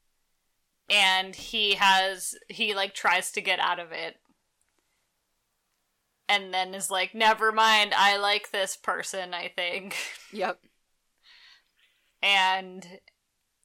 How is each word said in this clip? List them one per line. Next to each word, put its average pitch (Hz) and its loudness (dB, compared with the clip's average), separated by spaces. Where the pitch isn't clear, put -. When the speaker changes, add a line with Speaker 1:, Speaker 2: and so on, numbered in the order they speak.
Speaker 1:
and 190 2
he 208 -2
has, 190 2
he, 208 -4
like, 196 -2
tries 185 0
to 214 -6
get 185 0
out 175 0
of 170 -14
it. 165 -10
And 196 0
then 185 -2
is 190 -6
like, 185 -2
"Never 220 4
mind, 214 4
I 202 4
like 208 0
this 190 -2
person, 180 -6
I 175 -6
think." 185 -6
<laughs> - -20
Speaker 2:
Yep. 180 -4
Speaker 1:
And 190 0